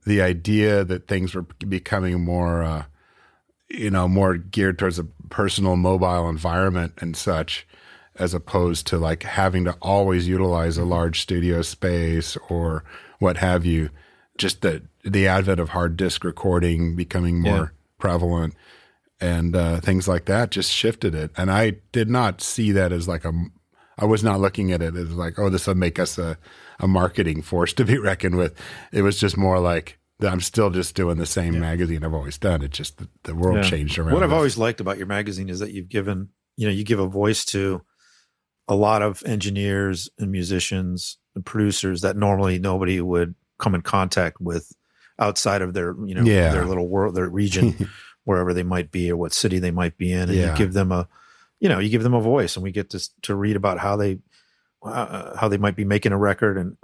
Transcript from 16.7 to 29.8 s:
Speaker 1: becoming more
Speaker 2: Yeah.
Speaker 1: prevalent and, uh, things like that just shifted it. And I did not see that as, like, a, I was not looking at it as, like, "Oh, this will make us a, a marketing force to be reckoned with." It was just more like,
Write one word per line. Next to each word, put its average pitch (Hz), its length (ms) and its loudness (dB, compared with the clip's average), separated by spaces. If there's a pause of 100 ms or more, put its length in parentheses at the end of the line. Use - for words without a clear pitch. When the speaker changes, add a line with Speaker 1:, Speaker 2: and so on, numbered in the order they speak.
Speaker 1:
becoming 87 460 0
more 85 160 2
Speaker 2:
Yeah. 78 120 0 (300)
Speaker 1:
prevalent 85 560 0 (640)
and, 85 360 0
uh, 85 240 2
things 92 260 2
like 90 200 0
that 110 240 0
just 95 200 -2
shifted 110 440 0
it. 78 220 -4
And 92 140 0
I 104 260 2 (160)
did 113 180 0
not 117 320 0
see 110 300 -2
that 92 200 2
as, 85 160 -2
like, 85 160 -4
a, 82 80 -4 (640)
I 104 60 -2
was 107 180 2
not 101 180 2
looking 98 320 0
at 85 100 0
it 82 140 -4
as, 85 160 -6
like, 85 260 -6
"Oh, 101 100 2
this 92 180 0
will 95 100 0
make 87 220 0
us 90 200 -2
a, 82 180 -6 (440)
a 92 80 0
marketing 87 540 2
force 87 320 0
to 123 100 2
be 110 120 4
reckoned 98 400 0
with." 87 180 0 (380)
It 101 100 2
was 98 180 2
just 95 160 0
more 92 240 4
like, 87 380 -2 (220)